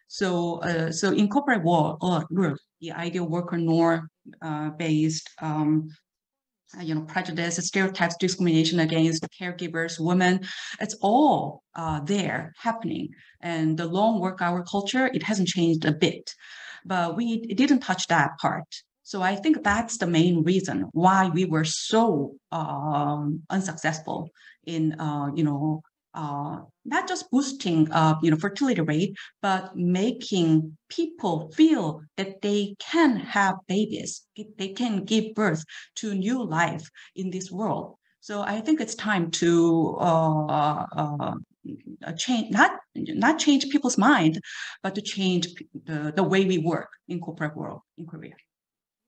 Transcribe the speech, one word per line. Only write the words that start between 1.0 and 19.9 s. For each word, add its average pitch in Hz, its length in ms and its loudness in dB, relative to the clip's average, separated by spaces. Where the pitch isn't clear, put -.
in 202 180 4
corporate 254 340 0
world, 160 380 2
uh, 170 280 0
world, 160 300 0
the 160 120 -10
ideal 175 360 -6
worker 175 300 -4
norm, 165 500 2
uh, 151 300 -6
based, 156 560 0
um, 156 480 0
uh, 185 40 -12
you 160 120 -4
know, 156 80 -2
prejudice, 170 560 -4
stereotypes, 185 600 0
discrimination 170 640 2
against 160 420 2
the 170 60 -8
caregivers, 170 720 -6
women, 180 420 2
it's 214 220 -6
all, 202 640 2
uh, 160 260 -4
there 175 580 -2
happening. 226 500 -4
And 160 360 0
the 165 100 -4
long 202 320 2
work 185 220 -2
hour 175 220 0
culture, 202 480 0
it - 120 -4
hasn't 196 240 0
changed 165 380 2
a 156 60 2
bit. 202 440 0
But 175 320 0
we 226 300 -2
didn't 254 340 4
touch - 260 -4
that 147 320 2
part. 151 240 -2
So 196 180 -6
I 190 140 0
think 302 260 2
that's 220 360 0